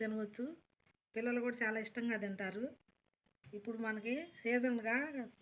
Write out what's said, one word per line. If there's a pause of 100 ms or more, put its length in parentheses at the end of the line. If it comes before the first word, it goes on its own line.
తినవచ్చు. (720)
పిల్లలు
కూడా
చాలా
ఇష్టంగా
తింటారు. (800)
ఇప్పుడు
మనకి (260)
సీజన్గా (460)